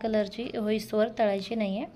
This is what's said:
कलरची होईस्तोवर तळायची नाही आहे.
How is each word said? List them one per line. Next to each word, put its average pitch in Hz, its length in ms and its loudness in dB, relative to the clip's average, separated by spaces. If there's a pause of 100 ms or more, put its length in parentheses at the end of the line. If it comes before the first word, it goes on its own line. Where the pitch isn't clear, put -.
कलरची 214 540 -2
होईस्तोवर 214 500 2 (120)
तळायची 202 360 2
नाही 202 220 0
आहे. 277 180 -4